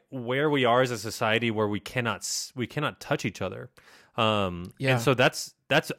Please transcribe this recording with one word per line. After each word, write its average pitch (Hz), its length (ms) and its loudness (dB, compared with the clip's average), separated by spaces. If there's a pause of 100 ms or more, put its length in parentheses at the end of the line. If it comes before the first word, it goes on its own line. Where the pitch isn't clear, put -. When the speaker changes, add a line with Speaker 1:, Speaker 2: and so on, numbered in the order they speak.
(100)
Speaker 1:
where 131 380 -2
we 139 160 2
are 120 180 6
as 127 100 0
a 113 60 -4
society 113 520 0
where 107 160 0
we 104 140 -2
cannot 117 380 -4
s-, - 360 -6
we 120 140 -6
cannot 139 320 -6
touch - 240 -2
each - 180 -6
other. 110 280 -8 (460)
Um, 98 640 0
Speaker 2:
Yeah. 131 140 0
Speaker 1:
and 123 80 2
so 131 140 4
that's, - 400 0 (120)
that's 156 320 2